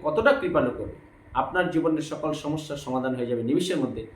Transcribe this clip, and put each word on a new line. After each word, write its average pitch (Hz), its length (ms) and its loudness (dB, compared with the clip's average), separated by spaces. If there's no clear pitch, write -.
কতটা 233 300 4
কৃপালু 151 440 2
করবে। 98 140 -8
আপনার 170 380 0
জীবনের 156 300 2
সকল 151 320 -4
সমস্যার 151 440 -4
সমাধান 127 380 -2
হয়ে 120 100 -2
যাবে 117 180 0
নিমিষের 175 340 2
মধ্যে, 113 380 -2